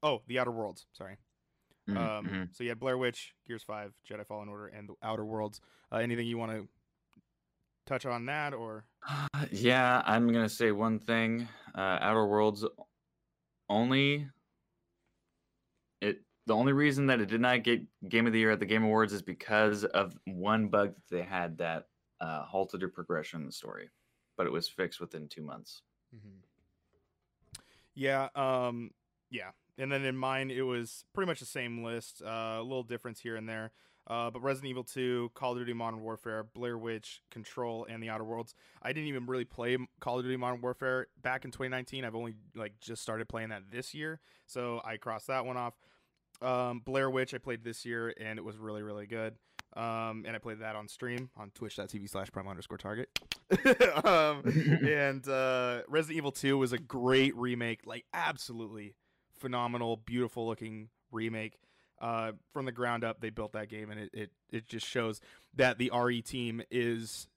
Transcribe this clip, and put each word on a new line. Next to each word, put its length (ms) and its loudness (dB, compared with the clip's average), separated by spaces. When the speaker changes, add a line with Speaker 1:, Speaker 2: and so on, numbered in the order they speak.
Speaker 1:
Oh, 240 2
The 100 0
Outer 140 2
Worlds, 400 -6
sorry. 260 -12
Speaker 2:
Mm, 80 0
Speaker 1:
Um, 280 -2
Speaker 2:
mm-hmm. 260 -2
Speaker 1:
so 120 -10
you 60 -2
had 100 -4
Blair 180 2
Witch, 360 -2
Gears 160 -10
five, 300 -8
Jedi 180 -10
Fallen 240 -8
Order, 180 -12
and 220 -16
The 120 -14
Outer 240 -2
Worlds. 360 -4
Uh, 60 0
anything 300 0
you 100 -2
wanna 280 -6
touch 180 -4
on 220 -2
that, 260 -2
or? 320 -8
Speaker 2:
Uh, 440 -2
yeah, 540 6
I'm 260 6
gonna 180 4
say 220 4
one 280 2
thing. 480 2
Uh, 280 4
Outer 260 6
Worlds 380 6
only, 600 4
it, 200 2
the 100 6
only 180 6
reason 340 6
that 120 6
it 80 2
did 140 2
not 220 6
get 180 6
Game 200 6
of 60 4
the 60 6
Year 120 8
at 80 4
the 80 0
Game 160 6
Awards 280 6
is 120 -2
because 640 4
of 300 2
one 420 2
bug 260 4
that 160 -20
they 140 0
had 340 -2
that, 300 -2
uh, 220 -4
halted 380 -2
your 100 -2
progression 480 -4
in 80 -6
the 40 -12
story, 380 -12
but 80 2
it 60 0
was 180 -2
fixed 300 -4
within 280 -10
two 140 -14
months. 400 -14
Speaker 1:
Mm-hmm. 220 -20
Yeah, 400 2
um, 560 2
yeah. 200 -8
And 140 -2
then 140 0
in 100 0
mine, 360 -2
it 100 -4
was 420 -4
pretty 140 -2
much 140 -2
the 40 -12
same 380 -6
list. 380 -8
Uh, 380 -4
a 40 -4
little 200 -4
difference 360 -8
here 160 -4
and 120 -8
there. 240 -6
Uh, 220 -2
but 120 -10
Resident 280 0
Evil 160 -6
two, 480 0
Call 180 -2
of 60 -4
Duty 160 -4
Modern 280 -4
Warfare, 440 -6
Blair 320 -6
Witch, 520 -8
Control, 600 -6
and 120 -10
The 80 -8
Outer 140 -4
Worlds. 320 -8
I 120 -8
didn't 160 -6
even 160 -6
really 180 -2
play 300 -2
M-, 160 -2
Call 200 -2
of 40 -4
Duty 140 -2
Modern 240 -2
Warfare 460 -2
back 220 -2
in 80 -12
twenty 180 -6
nineteen. 360 -6
I've 100 -6
only, 200 -6
like, 240 -10
just 220 -10
started 260 -4
playing 220 -6
that 200 -10
this 240 -8
year, 280 -8
so 400 -4
I 100 -6
crossed 320 -6
that 180 0
one 120 -4
off. 160 -4
Um, 380 0
Blair 300 0
Witch 240 0
I 60 -6
played 260 -8
this 180 -10
year, 340 -4
and 220 -8
it 60 -10
was 120 -12
really, 240 -8
really 260 -8
good. 280 -4
Um, 500 -6
and 100 -8
I 20 -6
played 220 -10
that 180 -8
on 100 -12
stream 480 -8
on 180 -14
twitch 220 -10
dot 140 -8
T 80 -8
V 100 -10
slash 240 -8
prime 160 -8
underscore 300 -10
target. 320 -6
<laughs> 560 4
Um, 400 6
Speaker 2:
<laughs> 420 4
Speaker 1:
and, 400 0
uh, 600 2
Resident 260 0
Evil 160 0
two 260 2
was 140 2
a 60 -2
great 580 4
remake, 500 -2
like, 280 -10
absolutely 840 -6
phenomenal, 580 -2
beautiful 500 -2
looking 420 -8
remake. 480 -4
Uh, 300 -2
from 140 -4
the 60 -4
ground 320 -2
up, 180 -4
they 80 -4
built 240 -8
that 160 -6
game, 200 -10
and 100 -10
it, 140 -10
it, 180 -8
it 160 -6
just 180 -8
shows 360 -2
that 220 6
the 120 0
R 200 2
E 120 0
team 400 -6
is 640 -2